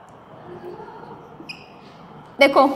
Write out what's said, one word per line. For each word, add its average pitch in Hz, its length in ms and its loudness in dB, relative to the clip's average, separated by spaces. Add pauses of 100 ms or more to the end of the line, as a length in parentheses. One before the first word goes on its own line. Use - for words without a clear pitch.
(2500)
देखो 277 260 8 (100)